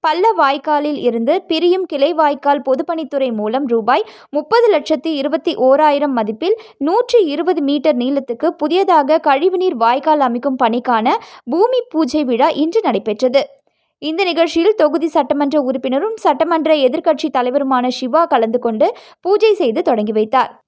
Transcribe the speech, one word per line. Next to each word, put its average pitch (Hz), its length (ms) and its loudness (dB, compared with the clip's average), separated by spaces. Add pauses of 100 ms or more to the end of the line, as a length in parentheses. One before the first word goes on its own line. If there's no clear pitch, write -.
பள்ள 453 320 2
வாய்க்காலில் 294 680 0
இருந்து 233 260 0 (160)
பிரியும் 349 400 0
கிளை 302 200 0 (100)
வாய்க்கால் 285 480 0
பொதுப்பணித்துறை 269 600 -2 (120)
மூலம் 247 340 -2
ரூபாய் 247 320 0 (220)
முப்பது 415 480 2
லட்சத்தி 311 360 -2 (100)
இருபத்தி 294 320 -2 (120)
ஓராயிரம் 285 540 2
மதிப்பில் 226 360 -2 (320)
நூற்றி 480 320 2 (140)
இருபது 320 360 -2
மீட்டர் 285 340 0
நீளத்துக்கு 269 440 -2 (140)
புதியதாக 320 680 2
கழிவுநீர் 349 500 0 (100)
வாய்க்கால் 294 360 0
அமைக்கும் 247 360 -2
பணிக்கான 233 460 0 (440)
பூமி 480 280 2 (120)
பூஜை 302 280 0 (100)
விழா 240 180 2 (160)
இன்று 339 220 0
நடைபெற்றது. 233 560 0 (600)
இந்த 320 260 -4
நிகழ்ச்சியில் 330 540 0
தொகுதி 302 320 0
சட்டமன்ற 294 440 0 (100)
உறுப்பினரும் 269 560 -4
சட்டமன்ற 320 500 0 (140)
எதிர்க்கட்சி 311 400 0 (100)
தலைவருமான 254 520 0 (100)
சிவா 262 220 0 (120)
கலந்து 226 320 0
கொண்டு 226 220 0 (380)
பூஜை 415 260 2 (100)
செய்து 254 260 0
தொடங்கி 220 300 0
வைத்தார். 220 340 0 (160)